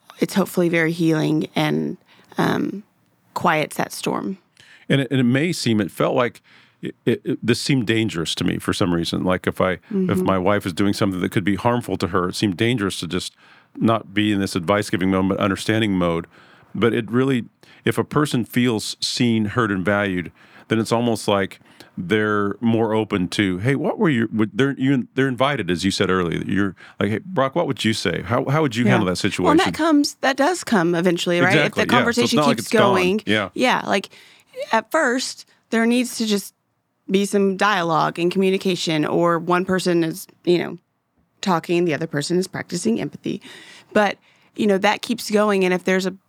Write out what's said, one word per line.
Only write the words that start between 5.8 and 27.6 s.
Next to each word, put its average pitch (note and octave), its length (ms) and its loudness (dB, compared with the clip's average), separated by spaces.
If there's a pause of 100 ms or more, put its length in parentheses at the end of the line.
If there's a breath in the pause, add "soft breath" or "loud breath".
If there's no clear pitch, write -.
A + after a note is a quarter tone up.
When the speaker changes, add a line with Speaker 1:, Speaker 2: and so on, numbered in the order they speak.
Speaker 2:
it F#2 100 -2
felt - 240 0
like B2 260 0 (400 soft breath)
it, - 140 -10 (100)
it, - 200 2
it, - 220 -4
this A2+ 140 2
seemed C3 260 0
dangerous G2 500 -2
to - 80 -2
me F2 140 0
for - 140 -2
some F2 220 0
reason. E2+ 300 -2
Like F#2 220 -2
if F2 140 -2
I, F#2 120 2
if E2+ 80 -8 (100)
Speaker 1:
Mm-hmm. F#2 340 0
Speaker 2:
my F#2+ 140 0
wife G2 260 0
is G2 80 -4
doing G2+ 220 0
something F#2+ 260 -2
that G2 120 -2
could G2 120 -2
be G2 120 -4
harmful A#2+ 420 -2
to F#2+ 100 -2
her, F2+ 200 0
it F#2 80 -6
seemed G2+ 200 0
dangerous A2 440 0
to F2+ 60 -6
just F2 280 -6 (420 soft breath)
not A2 380 0
be G#2+ 180 2
in G2 80 0
this G2 160 -2
advice-giving F#2+ 540 0
mode, F#2+ 180 2
but F#2+ 100 0
understanding G#2 600 0
mode. E2+ 280 0 (480 loud breath)
But A2+ 200 2
it A#2 160 -4
really, B2+ 340 0 (400 loud breath)
if A#2+ 140 0
a A2 60 0
person C#3+ 400 0
feels B2 560 -2
seen, A2+ 460 0
heard, G#2+ 240 0
and F#2+ 140 -2
valued, F#2+ 460 0 (380 loud breath)
then A2+ 100 2
it's A2+ 140 -2
almost A#2 360 0
like G2 320 0 (380 loud breath)
they're G#2 600 0
more A2+ 320 0
open G#2 360 0
to, F#2+ 300 0
"Hey, A#2+ 160 0
what D3+ 240 -4
were F#3+ 120 2
your," A#2 160 0
w-, A2 260 -2
they're, C3+ 260 2
you, C3 360 0
they're C3+ 140 2
invited, B2+ 420 -2
as F2 140 -2
you G2 60 2
said F#2+ 200 0
earlier. E2+ 340 0
You're G2 320 -2 (240 loud breath)
like, G#2 100 0
"Hey, G#2+ 140 -4
Brock, C3 300 -2
what E3+ 120 0